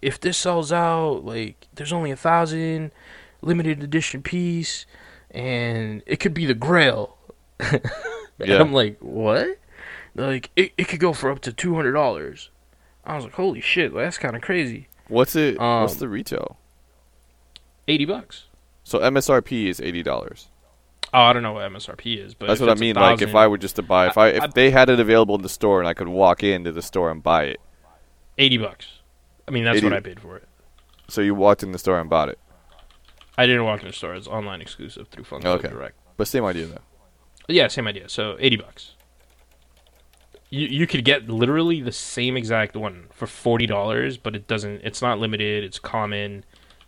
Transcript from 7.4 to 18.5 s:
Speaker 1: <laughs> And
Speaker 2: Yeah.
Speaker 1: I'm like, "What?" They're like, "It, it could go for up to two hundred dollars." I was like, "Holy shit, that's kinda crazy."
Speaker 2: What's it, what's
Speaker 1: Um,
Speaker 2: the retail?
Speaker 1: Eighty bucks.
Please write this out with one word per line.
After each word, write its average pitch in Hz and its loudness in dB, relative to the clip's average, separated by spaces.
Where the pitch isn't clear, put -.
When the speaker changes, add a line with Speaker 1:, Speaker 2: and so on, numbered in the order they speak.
Speaker 1:
<laughs> - -
And 120 0
Speaker 2:
Yeah. 98 8
Speaker 1:
I'm 156 4
like, 107 2
"What?" 110 -2
They're 135 -4
like, 135 -6
"It, 185 2
it - -2
could 160 -4
go 175 2
for 131 -4
up 139 -6
to 123 -8
two 175 -4
hundred 143 0
dollars." 117 -2
I 160 -8
was 127 -10
like, 107 -16
"Holy 180 -2
shit, - 0
that's 139 -4
kinda 208 -6
crazy." 143 -4
Speaker 2:
What's 120 2
it, 147 2
what's 113 2
Speaker 1:
Um, - -10
Speaker 2:
the 135 -6
retail? - -8
Speaker 1:
Eighty 147 0
bucks. - -10